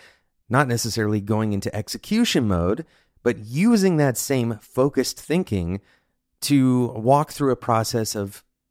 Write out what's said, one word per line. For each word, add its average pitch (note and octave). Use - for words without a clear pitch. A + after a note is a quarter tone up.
Not C3
necessarily A2
going G#2+
into G2
execution C#3+
mode, F#2+
but A2+
using F#3
that C#3
same A#2
focused C3+
thinking G2+
to C3
walk C3+
through C3+
a A#2
process A2+
of G2